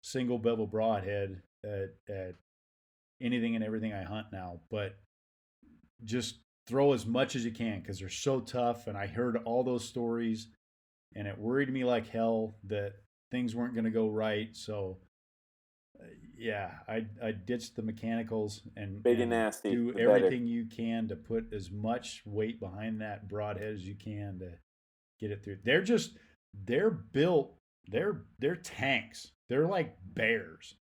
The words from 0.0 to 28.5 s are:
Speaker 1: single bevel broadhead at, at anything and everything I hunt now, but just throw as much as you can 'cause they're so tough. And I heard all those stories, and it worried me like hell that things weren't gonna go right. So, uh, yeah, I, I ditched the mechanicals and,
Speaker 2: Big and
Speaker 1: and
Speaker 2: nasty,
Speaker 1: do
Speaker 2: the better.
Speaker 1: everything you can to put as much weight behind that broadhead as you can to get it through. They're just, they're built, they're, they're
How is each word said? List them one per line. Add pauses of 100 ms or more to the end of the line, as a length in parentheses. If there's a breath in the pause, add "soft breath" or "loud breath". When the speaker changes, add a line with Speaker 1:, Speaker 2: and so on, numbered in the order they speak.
Speaker 1:
single
bevel
broadhead (220)
at, (140)
at (840)
anything
and
everything
I
hunt
now, (100)
but (1040)
just (280)
throw
as
much
as
you
can
'cause
they're
so
tough.
And
I
heard
all
those
stories, (680)
and
it
worried
me
like
hell
that (360)
things
weren't
gonna
go
right.
So, (1000)
uh, (320)
yeah,
I, (140)
I
ditched
the
mechanicals (140)
and,
Speaker 2:
Big
and
Speaker 1:
and
Speaker 2:
nasty,
Speaker 1:
do
Speaker 2:
the
better.
Speaker 1:
everything
you
can
to
put
as
much
weight
behind
that
broadhead
as
you
can
to (600)
get
it
through.
They're
just, (360 soft breath)
they're
built, (320)
they're, (140)
they're